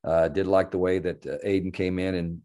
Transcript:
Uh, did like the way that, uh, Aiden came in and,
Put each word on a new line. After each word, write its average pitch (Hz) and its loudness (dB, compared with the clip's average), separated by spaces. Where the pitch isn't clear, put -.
Uh, 82 4
did 90 0
like 95 4
the 95 -4
way 92 2
that, 85 -4
uh, 71 -6
Aiden 95 0
came 92 -2
in 92 -2
and, 85 -4